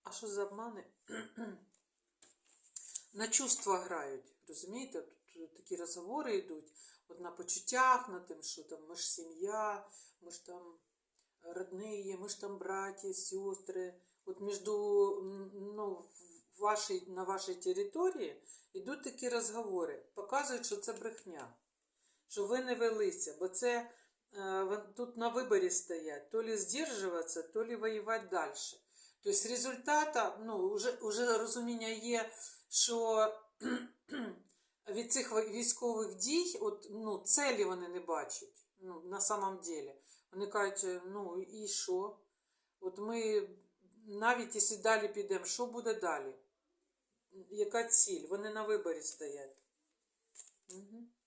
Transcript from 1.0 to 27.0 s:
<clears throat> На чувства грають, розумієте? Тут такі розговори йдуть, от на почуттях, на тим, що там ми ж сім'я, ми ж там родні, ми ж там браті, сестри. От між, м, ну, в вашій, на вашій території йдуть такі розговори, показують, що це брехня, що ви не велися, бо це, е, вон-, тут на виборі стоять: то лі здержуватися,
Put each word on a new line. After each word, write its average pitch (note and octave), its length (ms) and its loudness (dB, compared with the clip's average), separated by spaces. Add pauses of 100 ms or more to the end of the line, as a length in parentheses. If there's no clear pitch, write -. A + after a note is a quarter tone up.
<clears throat> A3 500 -8 (1600)
На G#3+ 140 -2
чувства A3+ 500 4
грають, D3+ 560 -4 (140)
розумієте? F#3 560 -6 (300)
Тут E3 200 -16
такі - 220 -8
розговори G3 640 -4
йдуть, D#3 360 -6 (340)
от E3+ 120 -16
на F3 120 -8
почуттях, B3+ 760 4
на F#3 100 -8
тим, D#3+ 240 -14
що - 200 -8
там D#3 240 -12
ми E3+ 80 -12
ж - 160 -2
сім'я, G3+ 760 -2 (320)
ми E3+ 100 -16
ж - 140 -14
там F3 320 -16 (640)
родні, F#3+ 800 -6
ми G3+ 100 -8
ж - 120 -6
там G3 160 -6
браті, F#3+ 560 -4
сестри. F#3+ 800 -2 (320)
От F#3+ 160 -8
між, G3+ 260 -4
м, G3 840 2 (240)
ну, F#3+ 300 -4 (520)
в G3 40 -6
вашій, G#3 460 2
на F#3 160 -4
вашій F#3+ 320 -2
території G3+ 880 -2 (300)
йдуть G3 300 -6
такі B3 260 -4
розговори, G#3+ 840 -2
показують, A#3 520 -2
що G3+ 120 -2
це A3 160 0
брехня, E3 600 -10 (760)
що G3+ 180 0
ви B3 180 2
не B3 120 2
велися, G#3+ 640 2
бо F3+ 80 0
це, A#3+ 440 2 (420)
е, F#3+ 300 0
вон-, G3+ 300 -2
тут A#3+ 240 -6
на A#3 120 2
виборі G#3+ 400 4
стоять: D#3+ 600 -2
то A3+ 140 0
лі A3 140 0
здержуватися, F#3+ 840 -2